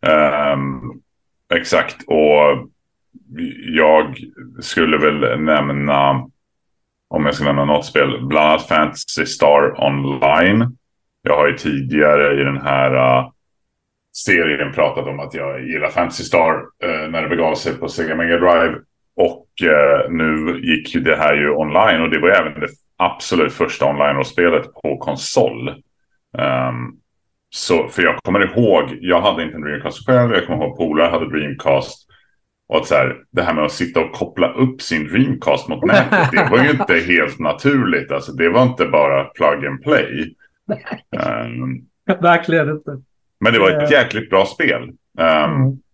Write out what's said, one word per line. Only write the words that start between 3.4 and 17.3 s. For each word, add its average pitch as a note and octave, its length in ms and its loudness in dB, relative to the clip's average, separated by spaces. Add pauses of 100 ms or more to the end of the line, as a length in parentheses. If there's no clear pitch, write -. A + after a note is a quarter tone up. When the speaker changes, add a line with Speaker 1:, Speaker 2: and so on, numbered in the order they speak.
Speaker 1:
jag D#2 520 2 (420)
skulle D#2+ 380 0
väl D2 420 0
nämna, C#2+ 720 0 (1000)
om D#2 180 -2
jag C#2+ 80 -2
ska D2 100 -6
nämna C#2+ 200 0
något D2 220 0
spel, C2+ 400 -2
bland D2+ 220 2
annat D#2 200 0
Fantasy D2+ 580 -2
Star D2 580 2
Online. D2 920 2 (460)
Jag D2 140 2
har D2 120 4
ju C#2+ 80 0
tidigare D2 840 2
i C#2 40 2
den C#2 160 -2
här, C2+ 340 0 (240)
eh, B1+ 120 -4 (840)
serien D2+ 600 -2
pratat D2+ 340 -2
om C#2 140 -10
att C#2 140 -14
jag C#2 340 -10
gillar D2+ 200 -6
Fantasy E2+ 360 -4
Star, E2 300 2 (300)
eh, D#2+ 260 -4
när D#2+ 120 -4
det D2+ 60 -6
begav E2 260 0